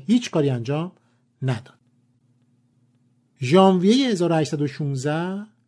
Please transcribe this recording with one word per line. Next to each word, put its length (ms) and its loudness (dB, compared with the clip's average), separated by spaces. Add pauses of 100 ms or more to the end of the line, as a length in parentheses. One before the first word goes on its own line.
هیچ 240 0
کاری 180 0
انجام 420 -6 (500)
نداد. 380 -6 (1600)
ژانویه 720 4
هزار 200 0
و 40 0
هشتصد 260 -2
و 60 -2
شانزده 800 -6 (220)